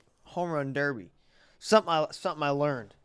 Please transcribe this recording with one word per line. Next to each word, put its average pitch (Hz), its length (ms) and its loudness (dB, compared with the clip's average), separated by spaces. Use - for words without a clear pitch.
home 175 260 -6
run 143 220 -4
derby. 139 400 -4
Something 202 320 4
I, 156 200 2
something 156 320 -6
I 143 80 2
learned 143 440 -2